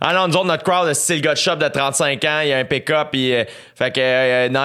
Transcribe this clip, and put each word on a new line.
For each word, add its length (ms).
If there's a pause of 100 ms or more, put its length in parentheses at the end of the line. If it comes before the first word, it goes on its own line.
Ah 120
non, 140
nous 80
autres, 120
notre 160
crowd, 300
c'est 220
le 60
gars 120
de 60
shop 160
de 140
trente-cinq 560
ans, 160
il 100
a 60
un 80
pick-up, 480
puis, 200
euh, 120 (300)
fait 200
que, 60
euh, 480
non, 160